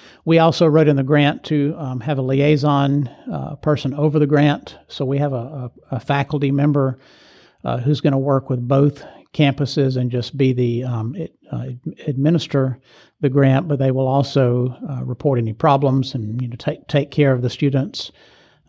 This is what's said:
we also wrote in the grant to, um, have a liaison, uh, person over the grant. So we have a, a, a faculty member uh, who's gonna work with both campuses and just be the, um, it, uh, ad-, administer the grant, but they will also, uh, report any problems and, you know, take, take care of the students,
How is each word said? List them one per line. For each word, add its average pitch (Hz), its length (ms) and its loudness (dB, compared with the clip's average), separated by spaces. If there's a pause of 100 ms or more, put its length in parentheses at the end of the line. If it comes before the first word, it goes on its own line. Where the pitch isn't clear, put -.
(240)
we 165 160 4
also 165 260 4
wrote 151 220 6
in 151 80 4
the 135 80 0
grant 147 420 2
to, 151 320 0
um, 127 220 -8
have 135 200 -4
a - 20 -2
liaison, 139 880 2 (200)
uh, 69 280 -8
person 143 380 -2
over 147 220 0
the 151 100 4
grant. 147 500 0 (100)
So - 160 -8
we 135 140 -2
have 143 160 -2
a, 123 380 -8 (200)
a, 135 60 -4
a - 20 -8
faculty 139 520 -2
member 139 480 2 (640)
uh, 123 140 -4
who's 135 240 0
gonna 139 180 2
work 135 300 0
with 123 180 -4
both 143 360 2 (300)
campuses 139 640 0
and 123 160 -2
just 123 260 -6
be 131 160 2
the, 120 300 -2
um, 120 320 -6
it, 180 200 -10 (160)
uh, 123 160 -6
ad-, 123 120 -12 (280)
administer 139 720 0 (420)
the 143 80 0
grant, 135 380 4
but 147 120 -2
they 135 120 2
will 131 160 0
also, 127 680 0 (140)
uh, 127 140 -8
report 127 360 -2
any 110 140 -2
problems 135 640 0
and, 113 260 -6
you 123 60 -6
know, 117 100 -12
take, - 300 -8
take 139 240 -2
care 143 200 2
of 123 100 0
the 120 80 -2
students, - 640 -2 (580)